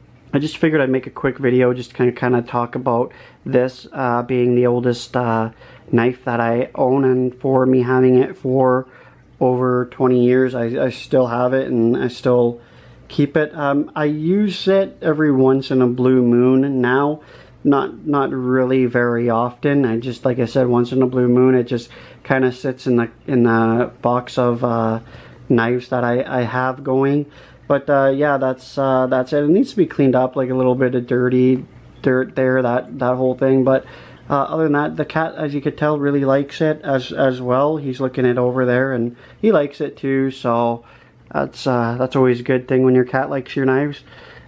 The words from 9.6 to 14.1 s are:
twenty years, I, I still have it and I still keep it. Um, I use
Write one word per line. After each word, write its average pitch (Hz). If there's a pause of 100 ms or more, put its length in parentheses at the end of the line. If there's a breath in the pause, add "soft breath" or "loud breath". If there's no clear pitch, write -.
twenty 127
years, 127
I, 120 (200)
I 127
still 127
have 123
it 131
and 120
I 123
still 120 (480 loud breath)
keep 143
it. 151
Um, 143
I 151
use 180